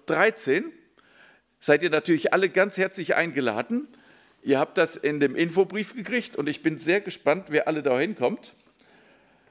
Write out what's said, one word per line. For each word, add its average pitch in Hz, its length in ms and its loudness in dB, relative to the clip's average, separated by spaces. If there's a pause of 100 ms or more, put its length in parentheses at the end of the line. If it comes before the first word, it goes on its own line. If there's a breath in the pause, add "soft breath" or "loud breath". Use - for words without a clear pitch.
dreizehn. 196 640 0 (880 soft breath)
Seid 151 220 4
ihr 175 80 0
natürlich 156 420 2
alle 185 160 2
ganz 190 300 0
herzlich 185 360 -2
eingeladen. 143 720 -2 (520 soft breath)
Ihr 135 200 2
habt 156 180 -2
das 160 180 2
in 147 220 -2
dem 139 160 2
Infobrief 185 640 0
gekriegt 220 400 -6
und 143 120 -4
ich 143 140 -6
bin 156 160 -2
sehr 165 220 0
gespannt, 180 480 -2
wer 151 180 0
alle 151 160 -2
da 131 160 2
hinkommt. 175 560 -2 (960 soft breath)